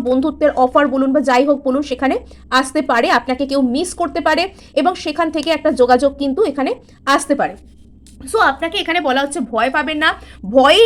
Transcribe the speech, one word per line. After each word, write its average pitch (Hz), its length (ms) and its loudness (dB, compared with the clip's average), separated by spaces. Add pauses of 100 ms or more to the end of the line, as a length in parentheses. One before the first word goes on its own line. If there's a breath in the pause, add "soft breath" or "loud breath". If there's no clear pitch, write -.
বন্ধুত্বের 294 420 0 (140)
অফার 285 200 2 (100)
বলুন 269 220 0
বা 302 120 2
যাই 254 200 4
হোক 277 180 2
বলুন, 262 240 0
সেখানে 269 240 -2 (460 soft breath)
আসতে 269 200 -4 (100)
পারে, 247 180 2 (100)
আপনাকে 254 320 -4
কেউ 277 100 0 (140)
মিস 349 160 -4 (100)
করতে 339 260 -4
পারে, 311 160 2 (380 loud breath)
এবং 349 120 2 (120)
সেখান 320 320 -2
থেকে 302 200 -4
একটা 302 140 0 (100)
যোগাযোগ 247 320 4 (100)
কিন্তু 277 200 -2 (100)
এখানে 285 180 -4 (440 soft breath)
আসতে - 260 0
পারে। 156 140 -4 (800)
So 440 60 0 (120)
আপনাকে 320 320 -6
এখানে 330 260 -2
বলা 262 160 0
হচ্ছে 285 160 -6 (120)
ভয় 233 240 -2
পাবেন 302 280 -4
না, 330 60 2 (440 loud breath)
ভয়ে 294 320 6